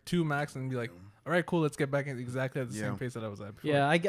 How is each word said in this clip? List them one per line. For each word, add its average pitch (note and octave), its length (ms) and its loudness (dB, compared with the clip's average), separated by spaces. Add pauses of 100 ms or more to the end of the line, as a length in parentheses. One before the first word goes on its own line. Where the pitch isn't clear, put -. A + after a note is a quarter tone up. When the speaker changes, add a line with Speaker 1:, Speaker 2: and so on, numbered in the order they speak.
Speaker 1:
two F3 200 2
max, D3 300 0
and C3 160 -4
be C3 60 -2
like, A#2 140 -2
Speaker 2:
Yeah. F2 100 -18 (260)
Speaker 1:
"All C#3+ 60 0
right, E3+ 120 4
cool, F3 160 2
let's D3+ 160 2
get C#3+ 140 2
back C#3+ 160 0
in C3+ 120 -6
exactly C3 440 -2
at A#2+ 80 -4
the - 60 -8
Speaker 2:
Yeah. G#2+ 120 -2
Speaker 1:
same - 100 -2
pace B2+ 160 -4
that A2+ 100 -4
I A2 40 -4
was G#2 120 -8
at G#2 160 -10
before." D3+ 140 -2
Speaker 3:
Yeah, C#3+ 180 6
I, D3+ 60 4
I F3 40 6 (100)